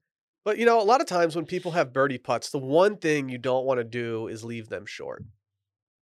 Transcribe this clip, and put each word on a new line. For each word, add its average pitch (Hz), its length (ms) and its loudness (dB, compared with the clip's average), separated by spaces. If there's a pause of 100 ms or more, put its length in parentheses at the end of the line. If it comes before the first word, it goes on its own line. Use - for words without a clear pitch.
(460)
But, 214 120 0
you 226 80 0
know, 233 160 6
a - 20 0
lot 240 180 6
of - 60 -4
times 170 280 2
when 160 100 -4
people 180 260 -6
have 151 200 0
birdie 135 260 2
putts, 120 320 -2
the 147 100 -4
one 170 380 4
thing 151 320 0
you 127 80 -8
don't 127 280 0
wanna 127 180 0
do 113 440 -6
is 107 160 -10
leave 117 260 -10
them 101 160 -10
short. - 380 -12 (800)